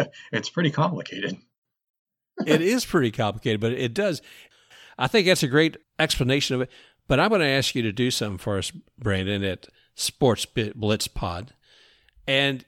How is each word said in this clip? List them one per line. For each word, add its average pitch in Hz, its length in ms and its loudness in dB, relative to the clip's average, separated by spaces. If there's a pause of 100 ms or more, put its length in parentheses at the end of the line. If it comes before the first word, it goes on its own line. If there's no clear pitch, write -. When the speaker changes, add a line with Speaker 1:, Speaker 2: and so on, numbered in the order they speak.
(320)
Speaker 1:
It's 110 180 -4
pretty 165 220 0
complicated. 175 680 -4
<laughs> - 60 -20 (960)
Speaker 2:
It 156 160 0
is 226 240 0
pretty 131 260 0
complicated, 110 480 -2
but 113 140 -2
it 127 200 -4
does. 190 280 -2 (760)
I 127 100 0
think 190 200 2
that's 180 160 4
a 151 40 2
great 151 280 4 (240)
explanation 139 560 2
of 127 60 0
it. 127 100 -6 (340)
But 135 140 2
I'm 185 100 6
gonna 208 140 4
ask 135 320 2
you 131 60 -2
to 113 100 0
do 123 200 0
something 104 260 -4
for - 200 -2
us, 92 140 -4 (260)
Brandon, 98 460 -2
at 92 240 -4 (260)
Sports - 520 0
Blitz 107 640 -2
Pod. 90 440 -8 (720)
And 139 420 0